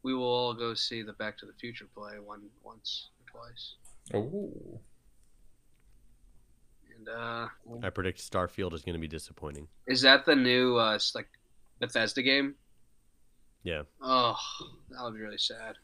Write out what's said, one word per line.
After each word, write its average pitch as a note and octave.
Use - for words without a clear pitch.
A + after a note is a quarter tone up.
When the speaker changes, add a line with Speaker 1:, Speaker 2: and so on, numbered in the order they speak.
Speaker 1:
we C3
will B2+
all B2
go A#2
see A2+
the G#2
Back G#2+
to -
the -
Future A#2
play G#2
one, G#2
once -
or -
twice. -
Speaker 2:
Oh. D3+
Speaker 1:
And, A2
uh, A#2
Speaker 3:
I F#2+
predict F#2
Starfield F2+
is D#2
gonna F2
be D#2+
disappointing. D2+
Speaker 1:
Is C3
that C3+
the D#3
new, B2+
uh, A2
s-, -
like, A2
Bethesda A#2
game? C#3
Speaker 3:
Yeah. D#2+
Speaker 1:
Oh, B2+
that B2+
would A2+
be G#2+
really G#2+
sad. A2+